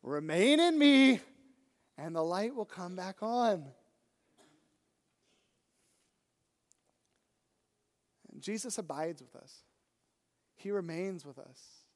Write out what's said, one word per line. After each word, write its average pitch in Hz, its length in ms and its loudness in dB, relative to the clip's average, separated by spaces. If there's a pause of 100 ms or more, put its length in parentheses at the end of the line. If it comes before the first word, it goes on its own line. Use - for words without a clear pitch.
Remain 156 560 2
in 339 180 4
me, 269 420 8 (760)
and 160 180 -10
the 160 60 0
light 185 320 -2
will 233 120 -8
come 180 300 -14
back 185 280 -10
on." 220 440 -2 (4000)
And 143 120 -20
Jesus 220 340 -8
abides 156 460 -8
with - 120 -20
us. - 280 -20 (880)
He - 160 -12
remains 180 560 -6
with 139 140 -20
us. - 460 -20 (100)